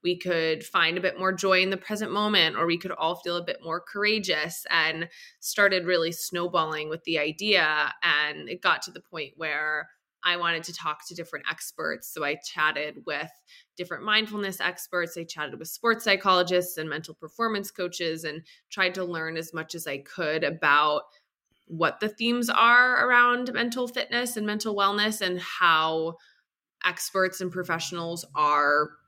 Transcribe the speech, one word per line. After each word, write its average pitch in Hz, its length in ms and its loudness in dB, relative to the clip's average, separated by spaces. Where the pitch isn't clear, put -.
we 175 140 0
could 160 460 0
find 170 340 2
a 180 40 -2
bit 180 180 -2
more 185 140 0
joy 185 280 4
in 190 100 2
the 190 60 -2
present 208 340 -6
moment, 202 440 2
or 147 100 0
we 170 120 2
could 180 140 -8
all 165 240 -2
feel 175 200 -6
a 175 80 -4
bit 170 180 -6
more 165 200 -6
courageous, 196 880 -2
and 160 400 0
started 190 460 2
really 170 260 2
snowballing 170 760 -2
with 160 140 -8
the 160 160 -2
idea. 156 840 2
And 151 460 0
it 175 140 -10
got 170 220 2
to - 80 -12
the - 100 -16
point 151 340 -10
where 151 540 -4
I 175 140 2
wanted 170 260 0
to 175 100 -12
talk 156 340 -6
to 175 80 -12
different 165 360 -10
experts. 156 560 -8
So 156 160 -8
I 143 120 -2
chatted 151 680 -4
with 156 240 -6
different 175 280 -10
mindfulness 208 580 0
experts. 175 560 -4
I 165 60 -8
chatted 151 360 -8
with 165 80 -12
sports 226 380 -2
psychologists 180 720 2
and 160 120 -6
mental 156 240 -8
performance 208 580 -4
coaches, 170 520 -6
and 160 200 -8
tried 185 260 0
to 190 80 -4
learn 165 340 -4
as 160 160 -8
much 165 220 -8
as 165 100 -8
I 143 140 -6
could 156 440 -2
about 151 600 4
what 160 320 0
the 214 100 0
themes 233 400 0
are 247 580 6
around 247 460 4
mental 240 340 -2
fitness 240 500 -4
and 208 80 -4
mental 214 300 -2
wellness, 208 460 2
and 180 180 0
how 160 760 4
experts 185 560 0
and 185 100 -4
professionals 170 720 -4
are 147 560 4